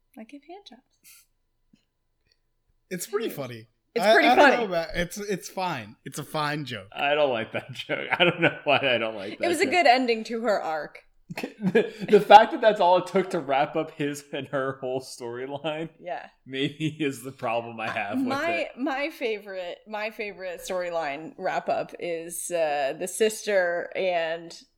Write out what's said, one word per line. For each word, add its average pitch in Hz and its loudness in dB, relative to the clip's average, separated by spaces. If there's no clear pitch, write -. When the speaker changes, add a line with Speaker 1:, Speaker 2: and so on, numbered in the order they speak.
Speaker 1:
"I 220 -14
give 277 -20
hand 359 -18
jobs." - -20
Speaker 2:
It's 185 -10
pretty 233 -4
Speaker 1:
Anyways. - -8
Speaker 2:
funny. 123 -12
Speaker 1:
It's 226 -2
Speaker 2:
I, 214 6
Speaker 1:
pretty - 6
Speaker 2:
I - 8
don't 311 10
Speaker 1:
funny. 247 8
Speaker 2:
know 233 0
about, 165 -2
it's, 175 -4
it's 202 -6
fine. 139 -6
It's 139 -12
a 143 -8
fine 147 -4
joke. 110 -10
Speaker 3:
I 143 0
don't 147 4
like 110 -2
that - -6
<laughs> - -
joke. 135 -6
I 175 4
don't 170 2
know 165 4
why 139 6
I 123 2
don't 110 -2
like 101 -10
that - -4
Speaker 1:
It 349 4
was 339 0
Speaker 3:
joke. 311 2
Speaker 1:
a - -2
good 349 4
ending 233 4
to 226 -6
her 214 2
arc. 156 -6
Speaker 3:
<laughs> - -10
The, 208 2
the 208 8
fact 220 10
that 320 -4
that's 214 4
all 180 4
it 180 0
took 190 0
to 175 -2
wrap 139 0
up 156 -4
his 143 -6
and 135 -8
her 135 -4
whole 127 -4
storyline 139 -10
Speaker 1:
Yeah. 170 -12
Speaker 3:
maybe 143 -4
<laughs> 156 -6
is 135 -4
the 131 -12
problem 117 -6
I 113 -6
have 117 -4
with 262 -2
Speaker 1:
My, 277 -2
Speaker 3:
it. 330 -4
Speaker 1:
my 285 -4
favorite, 202 -8
my 214 -8
favorite 185 -10
storyline 165 -4
wrap 170 -4
up 139 -2
is, 170 -8
uh, 151 0
the 175 -6
sister 190 0
and 170 -2